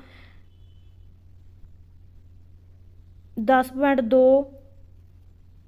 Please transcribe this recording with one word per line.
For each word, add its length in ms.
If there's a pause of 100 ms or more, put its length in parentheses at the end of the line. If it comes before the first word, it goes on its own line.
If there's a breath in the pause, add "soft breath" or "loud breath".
(3500 loud breath)
ਦਸ 300
ਪੁਆਇੰਟ 300
ਦੋ 480 (1160)